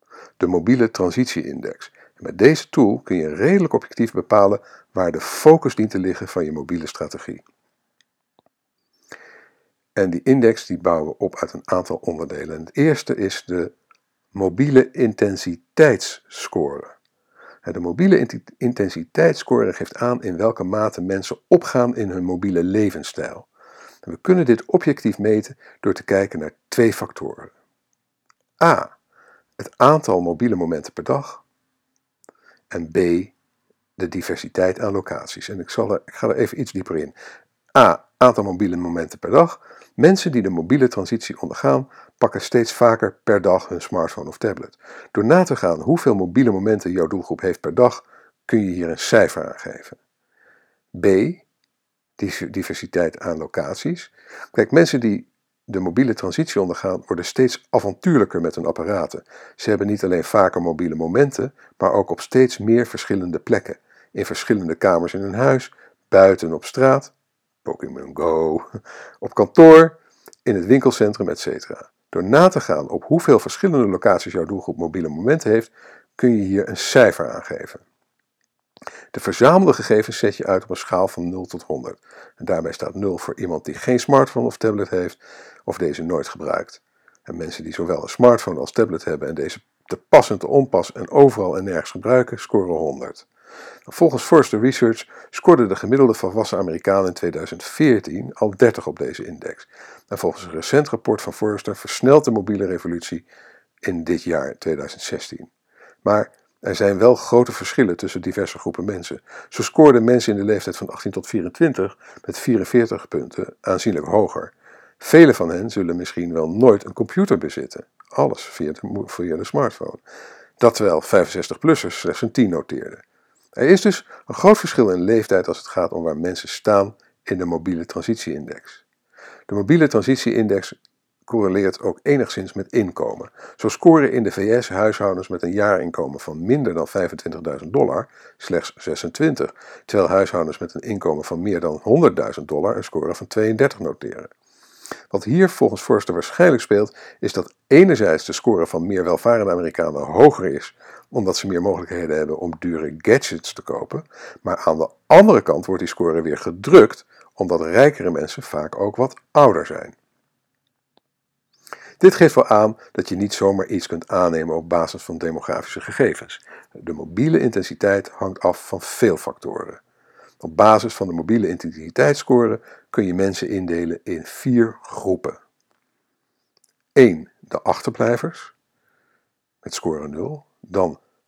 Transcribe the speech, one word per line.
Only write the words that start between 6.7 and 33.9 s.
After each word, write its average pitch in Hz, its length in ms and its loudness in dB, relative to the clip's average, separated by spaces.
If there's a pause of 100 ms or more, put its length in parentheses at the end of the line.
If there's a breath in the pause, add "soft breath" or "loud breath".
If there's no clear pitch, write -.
strategie. - 560 -12 (2500 loud breath)
En 95 180 0
die 87 120 -6
index 120 440 2
die 87 120 -8
bouwen 82 300 -2
we - 100 -12
op - 180 -4
uit - 160 -6
een - 120 -16
aantal 90 320 -4
onderdelen. 80 600 -10
En 80 80 -12
het - 120 -14
eerste 147 380 0
is - 320 -6
de 87 260 -6 (560)
mobiele 127 640 2
intensiteitsscore. 98 2000 -2 (680 soft breath)
En 90 120 -12
de 90 80 -10
mobiele 110 380 2
inti-, - 260 -4 (120)
intensiteitsscore 117 1160 0
geeft - 240 -10
aan 123 260 -4
in 90 140 -8
welke 104 280 -2
mate 104 360 -4
mensen 95 460 -6
opgaan 123 500 2
in 104 140 -4
hun 90 140 -6
mobiele 90 400 -2
levensstijl. 90 840 -4 (540 soft breath)
En - 100 -16
we 85 100 -12
kunnen 180 240 2
dit 117 200 2
objectief - 540 -2
meten 107 400 -2 (220 soft breath)
door 98 120 -2
te - 120 -8
kijken 98 340 -2
naar 76 160 -10 (140)
twee 117 240 2
factoren. - 580 -12 (1120)
A, 165 340 2 (600 soft breath)
het - 200 -16
aantal 131 440 4
mobiele 87 340 -2
momenten 82 380 -6
per 85 120 -12
dag. - 400 -6 (1200 soft breath)
En 82 220 -10
B, 80 60 -2 (960)